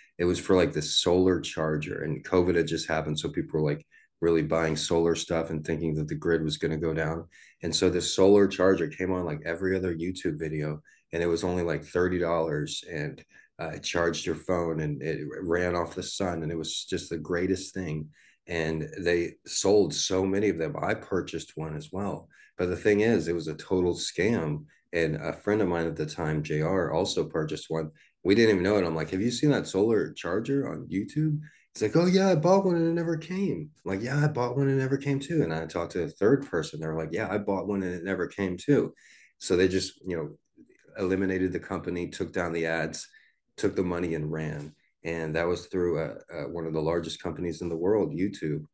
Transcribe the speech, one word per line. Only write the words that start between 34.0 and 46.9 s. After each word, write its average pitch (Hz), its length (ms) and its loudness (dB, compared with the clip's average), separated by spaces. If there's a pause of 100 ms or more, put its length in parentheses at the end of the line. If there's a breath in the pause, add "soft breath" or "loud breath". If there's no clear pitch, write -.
"Yeah, 143 220 2
I 151 40 6
bought 120 280 -2
one 139 120 4
and 135 100 2
it 131 40 2
never 131 140 0
came 139 220 0
too." 147 240 0
And 82 100 0
I 80 140 -4
talked 85 260 -4
to 87 120 -2
a 80 40 -4
third 131 380 4
person. 78 320 -4
They 78 80 -6
were 80 100 -2
like, 80 160 -4
"Yeah, 95 160 -2
I 101 100 -2
bought 98 280 -2
one 98 160 -2
and 90 100 -2
it 85 120 -8
never 90 240 -2
came 92 280 -4
too." 110 380 2 (440 soft breath)
So - 180 0
they 92 100 6
just, 92 400 -2
you 87 100 -4
know, 78 220 -8 (580)
eliminated 92 560 0
the 90 60 -2
company, 87 500 -6
took 87 240 -6
down 87 200 -2
the 82 140 -2
ads, 80 420 -4 (480 soft breath)
took - 180 0
the 98 80 0
money 87 320 -2
and 76 160 -4
ran. 78 440 -6 (280)
And 82 320 -4
that 85 140 2
was 85 180 -2
through 87 320 0
a, 73 160 -4 (180)
a, 78 160 -8
one 82 180 -6
of 80 60 -4
the 78 80 0
largest 80 400 -2